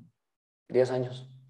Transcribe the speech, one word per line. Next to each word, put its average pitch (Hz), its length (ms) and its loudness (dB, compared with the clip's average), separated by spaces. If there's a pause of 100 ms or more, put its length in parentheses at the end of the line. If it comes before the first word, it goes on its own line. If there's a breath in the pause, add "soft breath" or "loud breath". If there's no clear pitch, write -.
(680)
Diez 127 240 2
años. 127 360 -6 (220)